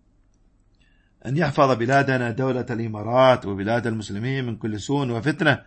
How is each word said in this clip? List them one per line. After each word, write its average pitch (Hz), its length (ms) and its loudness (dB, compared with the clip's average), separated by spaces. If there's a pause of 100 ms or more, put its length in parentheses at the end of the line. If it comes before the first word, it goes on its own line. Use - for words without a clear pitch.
(1300)
أن 131 120 -2
يحفظ 143 340 4
بلادنا 127 600 2
دولة 127 380 -2
الإمارات 117 760 2
وبلاد 101 420 -2
المسلمين 113 580 -6
من 113 120 -6
كل 107 220 -6
سوء 139 300 -2
وفتنة. 135 580 0